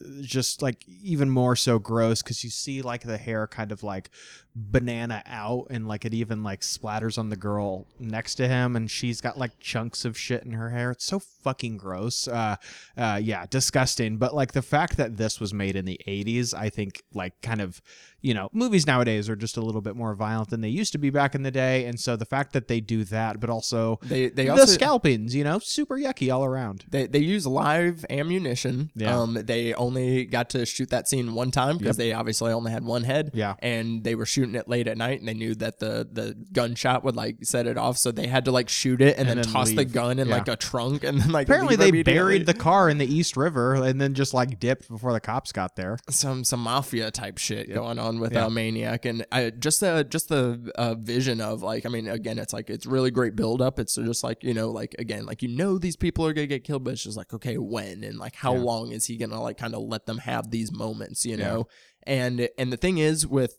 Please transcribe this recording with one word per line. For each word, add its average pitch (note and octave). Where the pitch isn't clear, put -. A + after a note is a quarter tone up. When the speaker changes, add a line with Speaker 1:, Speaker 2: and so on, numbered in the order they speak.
Speaker 1:
just, C3
like, C3
even F3+
more B2
so A#2
gross A2+
'cause -
you A#2
see, C3+
like, A#2+
the A2+
hair A2
kind G#2+
of, G2+
like, G2
banana A#2
out A#2+
and, A2+
like, G#2+
it A2+
even, A2
like, G2
splatters A2
on A2
the G#2+
girl G2+
next A2+
to B2+
him B2
and A2+
she's A#2+
got, -
like, B2+
chunks -
of A#2
shit -
in B2
her A2+
hair. A#2+
It's -
so G3
fucking -
gross. G2
Uh, A2+
uh, A2
yeah, G2+
disgusting. B2+
But, A#2+
like, C#3
the C3+
fact D#3
that A#2
this G#2+
was G2+
made G2
in G2
the F#2
eighties, A2+
I G2+
think, G2
like, F#2
kind A2+
of, F#2
you C3
know, G#2
movies G#3+
nowadays A#2
are A2
just A2
a A#2
little A2
bit G#2
more A2+
violent A2
than A#2
they A2
used F3+
to D#3+
be C#3+
back C#3
in C#3
the C3+
day. C3
And A#2
so A#2+
the A2
fact C#3
that C3
they A#2
do A2
that, G#2+
but A#2
also A2+
Speaker 2:
They, B2+
they C3
Speaker 1:
the C3+
Speaker 2:
also G#3
Speaker 1:
scalpings, D#3+
you C#3+
know, D#3
super C#4
yucky C4
all C3
around. B2+
Speaker 2:
They, C3+
they C3+
use E3
live D#3
ammunition. C#3+
Speaker 1:
Yeah. A2+
Speaker 2:
Um, A2+
they A#2
only B2+
got A#2+
to B2+
shoot -
that A2+
scene A#2+
one B2
time C#3
'cause G#2
Speaker 1:
Yep. A2+
Speaker 2:
they A#2
obviously A2+
only A#2
had A#2
one A#2
head. C#3
Speaker 1:
Yeah. G#2
Speaker 2:
And A2+
they A#2
were A2+
shooting B2+
it A#2+
late A#2+
at A2
night, A#2+
and A2
they A2+
knew A2
that A2+
the, A2+
the A2
gunshot A#2+
would, B2+
like, A2+
set A#2+
it A#2
off, B2
so B2
they A2+
had B2
to, C3
like, B2
shoot B2+
it C#3
and C3
Speaker 1:
And B2
Speaker 2:
then A#2+
Speaker 1:
then A2
Speaker 2:
toss B2+
the A2
Speaker 1:
leave. C3
Speaker 2:
gun B2
in, C3
Speaker 1:
Yeah. B2
Speaker 2:
like, A2
a A#2
trunk C3
and C#3
then, D#3
like, D3
Speaker 1:
Apparently D4+
Speaker 2:
leave -
Speaker 1:
they G3
Speaker 2:
immediately. D#3+
Speaker 1:
buried F#3
the E3+
car F3+
in D3
the C#3
East D#3
River C3+
and C3
then C#3
just, C3+
like, B2+
dipped B2+
before A#2+
the A2
cops A#2+
got F#2
there. F#2+
Speaker 2:
Some, C3
some A#2+
mafia A#2
type G2+
shit A2
Speaker 1:
Yep. G#2
Speaker 2:
going A#2
on A#2
with, A2+
Speaker 1:
Yeah. A#2
Speaker 2:
uh, A2
Maniac. A2+
And A#2
I, A#2+
just A#2+
the, E3
just D#3
the, A#2+
uh, A#2
vision A#2
of, A2
like, A2+
I -
mean, A2+
again, A2+
it's, A2
like, A2+
it's -
really B2+
great A#2+
buildup. B2+
It's A2+
just, A#2
like, A#2+
you B2
know, A2+
like, A2+
again, A2
like, A2
you B2+
know F#3
these F3
people E3
are D#3
gonna D3+
get C3+
killed, C3+
but B2+
it's A#2
just, G#2+
like, -
okay, A#2
when? G#2
And, G#2+
like, A2
how B2+
Speaker 1:
Yeah. B2+
Speaker 2:
long A#2
is A#2
he A#2
gonna, A2+
like, A#2
kinda A2+
let A2
them A2+
have A2+
these A2+
moments, A2
you A2+
Speaker 1:
Yeah. -
Speaker 2:
know? A2+
And, B2
and B2+
the B2
thing F3+
is D#3
with C3+